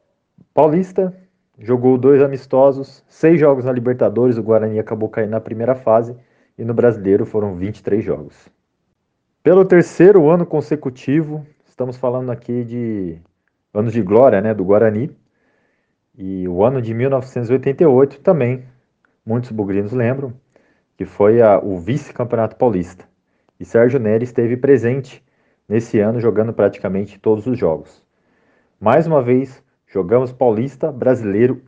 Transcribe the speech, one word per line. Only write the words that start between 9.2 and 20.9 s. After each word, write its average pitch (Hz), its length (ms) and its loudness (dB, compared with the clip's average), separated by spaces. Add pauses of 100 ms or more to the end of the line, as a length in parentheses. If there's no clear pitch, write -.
Pelo 185 220 4
terceiro 175 680 6
ano 175 160 2
consecutivo, 147 1000 -6 (220)
estamos 127 300 -10
falando 127 340 -4
aqui 120 340 -6
de 110 540 -8 (560)
anos 107 180 -2
de 117 80 -2
glória, 104 400 4
né, 110 140 -2
do 101 100 -4
Guarani, 107 460 0 (1040)
e 95 300 -10
o 90 160 -2
ano 131 180 2
de 113 140 -6
mil 127 160 -2
novecentos 123 400 -4
e - 20 2
oitenta 135 300 0
e 175 40 6
oito 139 340 4
também, 127 440 0 (640)
muitos 120 240 -4
bugrinos 101 420 -4
lembram, 127 400 -4 (640)